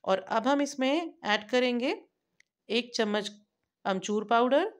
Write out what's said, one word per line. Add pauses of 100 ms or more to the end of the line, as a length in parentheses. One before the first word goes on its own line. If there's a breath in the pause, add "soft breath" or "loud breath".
और (100)
अब
हम
इसमें (120)
ऐड
करेंगे (760)
एक
चम्मच (540)
अमचूर
पाउडर